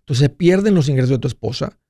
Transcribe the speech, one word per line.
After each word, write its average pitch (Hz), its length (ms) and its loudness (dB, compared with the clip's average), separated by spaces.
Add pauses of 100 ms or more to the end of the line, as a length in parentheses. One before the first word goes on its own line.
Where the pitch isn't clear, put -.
Entonces 131 220 -2
se 143 60 4
pierden 190 460 2
los 147 140 2
ingresos 131 220 0
de 131 80 0
tu 127 100 -4
esposa. - 500 -8 (120)